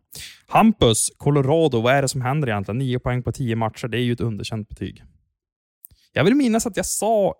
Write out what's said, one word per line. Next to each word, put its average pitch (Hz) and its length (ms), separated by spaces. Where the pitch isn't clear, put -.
Hampus, 160 720
Colorado, 143 640
vad 123 120
är 139 80
det 135 60
som 131 140
händer 135 260
egentligen? 104 300
Nio 127 220
poäng 123 240
på 120 80
tio 117 240
matcher, 113 320
det 110 100
är 123 40
ju 120 120
ett 117 80
underkänt 110 480
betyg. - 340
Jag 123 100
vill 214 120
minnas 226 320
att 202 100
jag - 80
sa 208 540